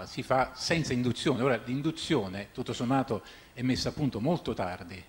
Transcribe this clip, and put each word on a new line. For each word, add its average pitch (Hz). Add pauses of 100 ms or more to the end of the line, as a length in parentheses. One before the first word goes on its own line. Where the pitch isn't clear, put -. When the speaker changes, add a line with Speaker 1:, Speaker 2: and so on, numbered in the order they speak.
Speaker 1:
certo. 92
Speaker 2:
si 131
fa 131
senza 160
induzione. 123
Ora, 127
l'induzione, 123
tutto 123
sommato, 123 (320)
è 123
messa 127
a -
punto 123
molto 143
tardi. 90